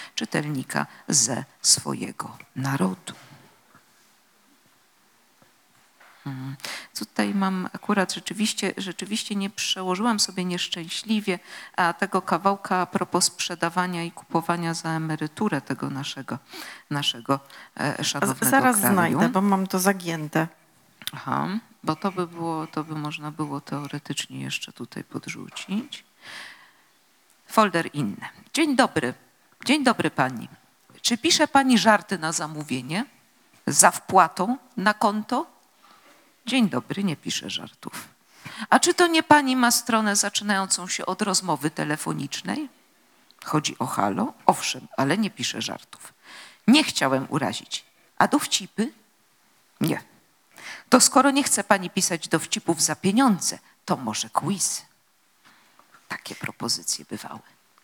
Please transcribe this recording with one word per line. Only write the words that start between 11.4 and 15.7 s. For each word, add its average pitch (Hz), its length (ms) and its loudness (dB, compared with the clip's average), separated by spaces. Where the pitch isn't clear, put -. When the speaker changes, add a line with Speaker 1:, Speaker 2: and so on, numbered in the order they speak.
Speaker 1:
a 170 160 2
tego 185 300 -2
kawałka 196 540 0
a 180 100 0
propos 180 380 -2
sprzedawania 175 800 -2
i 170 80 -8
kupowania 170 640 -2
za 165 140 -6
emeryturę 160 720 -2
tego 139 300 -6